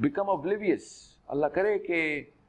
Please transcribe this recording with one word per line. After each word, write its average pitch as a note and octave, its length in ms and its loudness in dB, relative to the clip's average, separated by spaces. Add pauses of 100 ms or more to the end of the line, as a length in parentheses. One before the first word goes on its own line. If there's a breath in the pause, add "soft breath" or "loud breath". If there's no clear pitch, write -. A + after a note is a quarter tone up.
become F#3+ 340 0
oblivious। F3+ 540 0 (420)
अल्लाह C#3+ 200 0
करे G3 280 2
कि D#3+ 540 -2 (160)